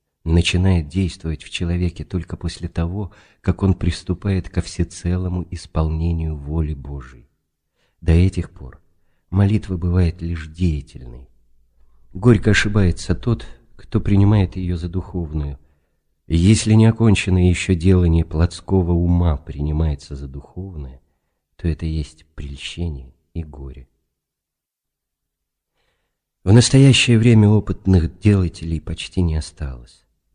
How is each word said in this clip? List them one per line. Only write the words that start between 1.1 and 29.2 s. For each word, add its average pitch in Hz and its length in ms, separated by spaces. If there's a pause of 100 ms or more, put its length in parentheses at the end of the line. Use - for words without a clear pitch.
в - 60
человеке 87 560
только 82 320
после 85 320
того, 87 440 (280)
как - 220
он 95 100
приступает 90 760
ко - 100
всецелому 87 880
исполнению 80 880
воли 76 380
Божией. 67 560 (720)
До 82 100
этих 90 380
пор - 320 (480)
молитва 98 480
бывает 87 420
лишь 82 280
деятельной. 69 840 (840)
Горько 107 380
ошибается 98 640
тот, 113 320 (300)
кто - 240
принимает 101 560
ее 90 200
за 85 140
духовную. 78 680 (680)
Если 98 480
неоконченное 110 720
еще 90 260
делание 85 500
плотского 85 680
ума 87 440
принимается 73 800
за 69 140
духовное, 69 720 (560)
то - 100
это 82 200
есть 78 480
прельщение 69 800 (180)
и 85 100
горе. 67 460 (2500)
В 92 100
настоящее 123 680
время 110 300
опытных 95 720
делателей 85 600
почти - 420